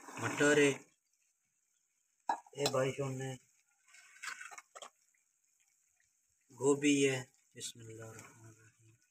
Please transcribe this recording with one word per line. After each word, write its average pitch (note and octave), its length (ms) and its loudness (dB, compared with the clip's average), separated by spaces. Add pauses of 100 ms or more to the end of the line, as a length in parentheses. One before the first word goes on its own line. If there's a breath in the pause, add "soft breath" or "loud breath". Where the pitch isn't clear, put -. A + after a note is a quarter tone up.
(180)
मटर D3 420 4
है, C#3+ 80 8 (1900)
ये C#3 120 2
बाई C3 220 0
छोड़ने, C3 380 -6 (3250)
गोभी C#3+ 440 4
है, C3+ 140 4 (380)
बिस्मिल्लाहिर्रहमानिर्रहीम, A2 1400 -18 (180)